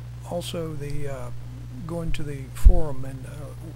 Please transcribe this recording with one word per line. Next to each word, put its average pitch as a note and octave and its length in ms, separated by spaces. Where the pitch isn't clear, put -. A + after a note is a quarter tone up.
also E3 440
the, C#3+ 340
uh, B2+ 220
going E3 240
to - 120
the C#3+ 180
forum C#3 520
and, C3+ 200
uh, - 40